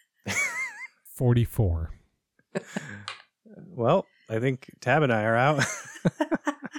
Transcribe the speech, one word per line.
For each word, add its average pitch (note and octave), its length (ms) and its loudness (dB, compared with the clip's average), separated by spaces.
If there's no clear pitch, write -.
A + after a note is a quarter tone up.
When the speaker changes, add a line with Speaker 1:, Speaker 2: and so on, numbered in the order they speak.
Speaker 1:
<laughs> - 80 -4
Speaker 2:
Forty-four. A2 840 2
Speaker 1:
Well, C3+ 380 2
I A2+ 100 -4
think B2+ 320 -2
Tab C#3 220 4
and C3 100 4
I A2 120 2
are A2+ 120 2
out. C#3+ 320 4
<laughs> - 60 -8